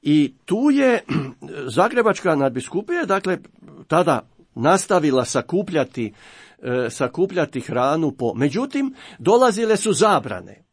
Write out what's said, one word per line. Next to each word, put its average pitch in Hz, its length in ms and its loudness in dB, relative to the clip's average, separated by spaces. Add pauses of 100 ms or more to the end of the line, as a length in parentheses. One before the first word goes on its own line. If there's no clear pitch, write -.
I 147 320 2 (100)
tu 240 280 0
je 262 320 2 (300)
<clears throat> 131 420 -10
Zagrebačka 202 600 2
nadbiskupija, 151 680 -4
dakle, 190 340 -2 (480)
tada 156 420 0 (260)
nastavila 147 720 2
sakupljati, 139 880 -4 (500)
e, 123 280 -4
sakupljati 160 720 -4
hranu 139 520 -2
po... 117 220 -4
Međutim, 262 600 -2 (240)
dolazile 220 580 4
su 208 160 0
zabrane 120 800 0